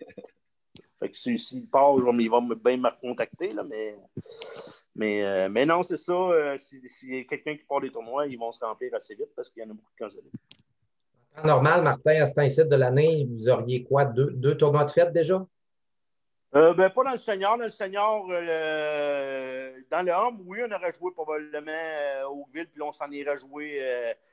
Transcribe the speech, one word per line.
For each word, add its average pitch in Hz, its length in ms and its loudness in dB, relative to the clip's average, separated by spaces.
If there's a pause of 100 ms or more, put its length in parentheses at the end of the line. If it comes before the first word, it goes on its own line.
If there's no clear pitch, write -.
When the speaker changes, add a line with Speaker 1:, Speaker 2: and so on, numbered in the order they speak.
(1000)
Speaker 1:
fait - 100 -6
que - 80 -18
si, 117 200 -2
s'il 123 300 -12
part, 139 320 4
je 123 60 0
vais, 120 180 4
il 113 80 0
va 120 100 4
me, 120 140 -4
bien 123 220 2
me 123 120 0
recontacter, 123 640 -6
là, 107 100 -8
mais, 107 320 -10 (1000)
mais, 104 280 0
euh, 95 260 0
mais 113 160 2
non, 170 180 2
c'est 175 140 -6
ça. - 160 -8
Euh, 165 440 2
si, 135 320 -20
s'il 127 260 -14
y 131 40 -6
a 127 60 -10
quelqu'un 151 300 -8
qui 147 80 -18
part 143 160 -4
des 135 120 -6
tournois, 117 340 -6
ils 135 140 -10
vont 117 120 -6
se - 140 -20
remplir 117 300 -8
assez 107 200 -12
vite 123 200 -10
parce - 140 -12
qu'il - 140 -18
y - 20 -12
en 110 40 -16
a 107 40 -16
beaucoup - 240 -20
de 117 60 -12
cancellés. - 280 -16 (1040)
Speaker 2:
En 156 40 -16
temps 156 60 0
normal, 151 360 6
Martin, 156 400 4
à - 20 6
cet 139 140 0
incite 147 300 4
de 143 60 6
l'année, 139 540 4
vous 113 200 -4
auriez 123 340 0
quoi, 139 200 2
deux, 135 280 0
deux 135 260 0
tournois 147 260 4
de 143 80 -2
fête 170 220 4
déjà ? 175 320 0 (1120)
Speaker 1:
Euh, 160 180 8
ben, 190 160 6
pas 240 140 0
dans 269 80 -2
le 247 60 -4
senior. 202 400 0
Dans 240 60 -6
le 220 60 -6
senior, 202 600 -2
euh, 147 1500 -4 (120)
dans 165 140 0
le 180 60 0
homme, 214 340 -2
oui, 190 220 -12
on 214 80 -14
aurait 175 160 -4
joué 175 220 -8
probablement, 151 580 -8
euh, 151 560 -6
Oakville, 143 400 -12
puis 151 140 -20
on 147 100 -8
s'en 143 200 -10
irait 143 260 -6
jouer, 143 420 -12
euh, 123 340 -4 (200)